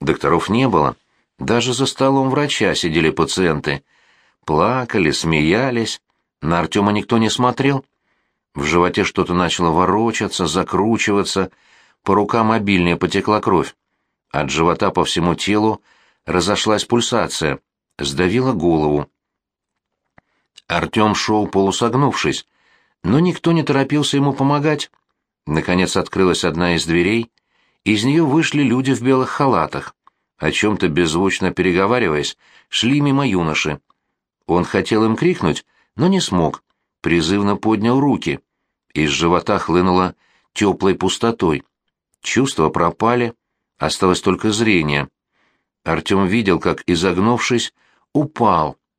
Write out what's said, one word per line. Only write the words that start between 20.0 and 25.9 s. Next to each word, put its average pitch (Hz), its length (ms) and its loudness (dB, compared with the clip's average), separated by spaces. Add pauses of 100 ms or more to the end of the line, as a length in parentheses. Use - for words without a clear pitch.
Артём 92 480 0
шёл 107 320 0
полусогнувшись, 101 960 0 (580)
но 107 160 2
никто 170 320 0
не 160 120 2
торопился 135 540 0
ему 139 160 2
помогать. 143 580 0 (540)
Наконец 82 500 0